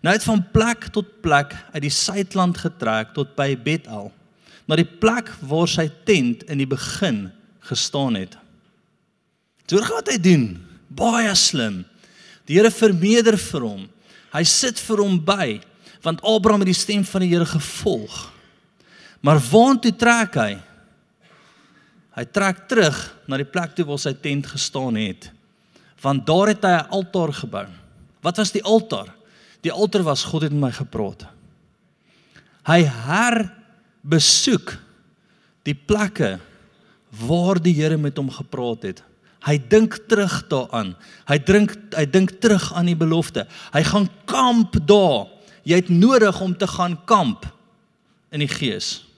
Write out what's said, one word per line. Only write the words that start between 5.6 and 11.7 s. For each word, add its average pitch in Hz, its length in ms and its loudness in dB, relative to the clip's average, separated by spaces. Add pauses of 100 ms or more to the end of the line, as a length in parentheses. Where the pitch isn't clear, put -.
sy 160 240 -2 (140)
tent 127 380 0
in 147 140 -8
die 135 100 -2
begin 127 640 -4 (280)
gestaan 131 560 -4
het. 95 220 -10 (1300)
So 175 120 0
hoor 220 100 0
wat 415 240 -6
hy 254 60 0
doen. 135 480 2 (220)
Baie 220 480 0
slim. 104 500 -2 (600)